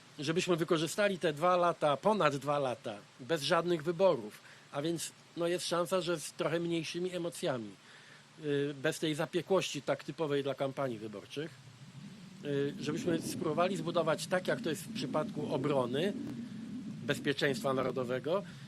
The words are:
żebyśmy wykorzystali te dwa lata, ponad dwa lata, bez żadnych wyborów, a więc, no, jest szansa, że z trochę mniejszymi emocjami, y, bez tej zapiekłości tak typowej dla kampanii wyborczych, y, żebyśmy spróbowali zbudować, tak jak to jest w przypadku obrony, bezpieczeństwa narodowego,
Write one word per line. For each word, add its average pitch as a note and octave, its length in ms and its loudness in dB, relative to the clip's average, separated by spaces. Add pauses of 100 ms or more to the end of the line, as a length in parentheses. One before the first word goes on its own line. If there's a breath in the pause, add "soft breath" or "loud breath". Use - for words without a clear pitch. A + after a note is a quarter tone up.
(180)
żebyśmy E3 380 2
wykorzystali E3+ 640 2
te D#3+ 140 2
dwa F3 240 4
lata, D#3+ 400 4
ponad F3 400 4
dwa C#3+ 220 0
lata, B2 360 -2 (260)
bez C#3+ 220 0
żadnych E3+ 400 4
wyborów, D#3+ 580 2 (320 loud breath)
a C#3+ 100 -4
więc, E3 300 -4 (240)
no, E3+ 100 0
jest E3+ 200 0
szansa, F3 340 2
że E3 200 0
z - 120 -10
trochę E3 280 0
mniejszymi E3+ 540 -2
emocjami, E3 560 -2 (760 loud breath)
y, C#3+ 380 2
bez D3+ 160 2
tej D#3 160 0
zapiekłości D#3+ 680 0
tak C#3+ 220 0
typowej C#3+ 380 0
dla C3+ 120 -2
kampanii C3+ 440 -2
wyborczych, G#2+ 520 -8 (920)
y, C#3+ 360 0
żebyśmy D#3+ 420 0
spróbowali D#3+ 540 0
zbudować, D#3+ 500 0
tak F#3 220 0
jak D3 120 0
to D#3+ 100 -2
jest D3 120 -4
w - 120 -10
przypadku D#3 600 -2
obrony, C#3+ 580 2 (920 loud breath)
bezpieczeństwa C#3 680 0
narodowego, B2+ 680 0 (240 loud breath)